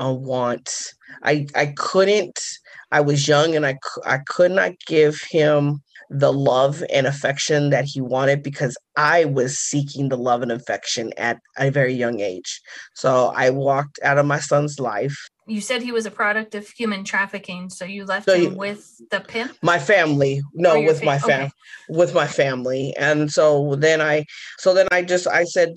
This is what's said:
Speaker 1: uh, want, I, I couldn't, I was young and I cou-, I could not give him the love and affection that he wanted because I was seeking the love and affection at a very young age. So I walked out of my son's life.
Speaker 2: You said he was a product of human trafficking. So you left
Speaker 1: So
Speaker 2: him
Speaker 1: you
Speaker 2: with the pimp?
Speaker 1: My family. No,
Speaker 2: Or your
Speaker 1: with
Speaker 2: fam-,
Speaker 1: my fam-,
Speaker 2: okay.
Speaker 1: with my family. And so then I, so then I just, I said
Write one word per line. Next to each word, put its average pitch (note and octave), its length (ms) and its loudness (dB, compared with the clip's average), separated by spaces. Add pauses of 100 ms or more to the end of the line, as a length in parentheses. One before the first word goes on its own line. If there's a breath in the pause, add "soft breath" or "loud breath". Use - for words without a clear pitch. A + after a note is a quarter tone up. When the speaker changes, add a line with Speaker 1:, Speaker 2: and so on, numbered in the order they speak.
Speaker 1:
uh, C3 100 -2
want, B2+ 600 -4 (500 loud breath)
I, D3 320 0
I D3 120 0 (100)
couldn't, F#3+ 640 0 (500 loud breath)
I D3 120 2
was C#3+ 260 2
young D3+ 260 4
and D3+ 100 0
I C3+ 100 -2
cou-, - 300 -12
I C3 220 0
could F3+ 240 2
not F#3 220 0 (140)
give D#3 340 2 (100)
him D3 480 2 (340 loud breath)
the C#3 200 2
love C#3 500 2 (100)
and C3+ 140 2
affection C#3+ 640 0
that C3+ 140 0
he C#3 160 -8
wanted C3+ 420 0
because C#3 340 -6 (200)
I D#3 300 4
was C3+ 300 -2
seeking C#3 520 -4
the C3 80 -2
love A#2+ 260 0
and B2 80 -4
affection A2+ 680 -6
at A#2 220 -4 (180)
a C#3 140 0
very C3 240 0
young A#2+ 240 -4
age. F#2 420 -8 (340 loud breath)
So B2+ 420 2
I C3 140 2
walked C#3 520 -2
out C#3+ 160 2
of D3 80 4
my C#3+ 140 0
son's D3 400 -2
life. B2 360 -4 (300)
Speaker 2:
You G#3+ 140 -6
said A#3+ 220 -6
he B3 100 -8
was A3+ 140 -2
a G3+ 40 -8
product G#3+ 460 -4
of G#3 120 -12
human G3+ 360 -6
trafficking. F#3+ 640 -6
So - 140 -12
you G3 200 -12
left F#3+ 240 -4
Speaker 1:
So F#3+ 60 6
Speaker 2:
him F3 80 4
Speaker 1:
you F#3 140 0
Speaker 2:
with G3+ 440 -12 (120)
the F#3+ 80 -4
pimp? - 420 -8
Speaker 1:
My E3+ 160 4
family. C#3+ 640 2 (100)
No, E3+ 220 4
Speaker 2:
Or D3+ 40 6
your D3 100 2
Speaker 1:
with D#3 100 4
Speaker 2:
fam-, D#3 80 -2
Speaker 1:
my C#3 140 2
fam-, C#3 240 2
Speaker 2:
okay. C#3 60 -6 (400 loud breath)
Speaker 1:
with E3+ 220 2
my D#3+ 140 2
family. C3 720 -2
And D3+ 320 2
so D3 460 4
then D#3 240 2
I, D3+ 240 0 (340 loud breath)
so F#3 160 2
then F#3+ 160 6
I F3+ 120 2
just, F3+ 260 0
I E3+ 160 2
said E3+ 320 0